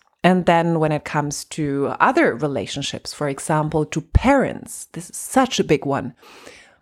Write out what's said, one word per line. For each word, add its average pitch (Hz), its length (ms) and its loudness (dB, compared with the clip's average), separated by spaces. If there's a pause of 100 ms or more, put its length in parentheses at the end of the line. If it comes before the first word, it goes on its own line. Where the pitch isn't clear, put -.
(240)
And 180 220 4
then 170 340 4
when 156 120 2
it 147 140 -4
comes 147 400 -4
to 139 540 -4
other 247 360 4
relationships, 139 760 -6
for 147 160 -4
example, 151 560 0
to 156 160 -4
parents, - 920 0
this 170 180 -14
is - 80 -14
such - 420 0
a 180 40 0
big 147 220 2
one. 139 280 -4 (680)